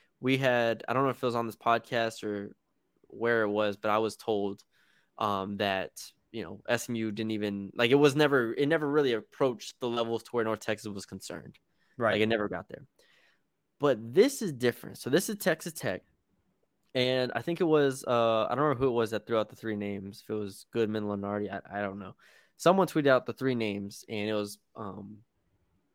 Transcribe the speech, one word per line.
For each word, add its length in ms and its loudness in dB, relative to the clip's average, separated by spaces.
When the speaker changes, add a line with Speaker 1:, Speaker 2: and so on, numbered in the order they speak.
Speaker 1:
we 180 2
had, 500 2
I 60 -2
don't 100 2
know 60 2
if 120 -6
it 40 0
was 80 -2
on 100 -2
this 120 -8
podcast 680 0
or 320 -8
where 340 0
it 80 2
was, 260 0
but 140 -2
I 80 4
was 180 0
told, 460 -2
um, 400 -2
that, 320 -2
you 100 -8
know, 240 -12
S 220 0
M 60 -4
U 180 -4
didn't 200 -6
even, 420 -4
like, 160 4
it 60 8
was 200 6
never, 380 4
it 140 2
never 220 0
really 220 4
approached 680 -2
the 80 -2
levels 340 -2
to 80 -20
where 140 0
North 160 -2
Texas 280 -4
was 160 -8
concerned. 540 -14
Speaker 2:
Right. 140 2
Speaker 1:
Like, 100 4
it 60 4
never 200 0
got 220 -10
there. 160 -16
But 360 0
this 260 6
is 140 -4
different. 420 -2
So 140 -8
this 180 4
is 80 -4
Texas 380 -2
Tech. 280 -6
And 400 0
I 80 -4
think 180 -4
it 40 2
was, 420 4
uh, 400 2
I 80 -2
don't 100 0
remember 180 0
who 60 4
it 60 0
was 160 2
that 160 -6
threw 120 0
out 120 -2
the 60 -20
three 200 -6
names. 480 -8
If 60 -10
it 40 -4
was 380 -8
Goodman, 320 0
Lenardi, 480 -4
I, 260 -8
I 40 -2
don't 160 -6
know. 160 -14
Someone 300 4
tweeted 220 2
out 180 4
the 80 -8
three 200 0
names, 540 -4
and 220 -4
it 20 0
was, 240 -4
um, 420 -14